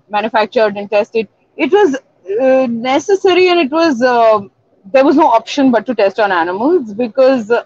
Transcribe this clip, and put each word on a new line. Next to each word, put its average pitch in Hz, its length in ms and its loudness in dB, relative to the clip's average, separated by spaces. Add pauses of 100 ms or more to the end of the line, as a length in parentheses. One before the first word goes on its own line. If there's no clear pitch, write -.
manufactured 208 680 -2
and 202 120 -12
tested, 220 380 -2 (300)
it 277 160 -2
was, 370 240 2 (440)
uh, 262 280 2
necessary 349 800 0
and 349 100 2
it 269 120 -2
was, 311 300 0
uh, 233 380 2 (540)
there 262 100 4
was 285 140 2
no 311 100 4
option 269 420 0
but 220 160 0
to 254 80 -6
test 202 280 0
on 202 100 0
animals 208 600 -2
because, 247 580 0
uh, 233 140 -2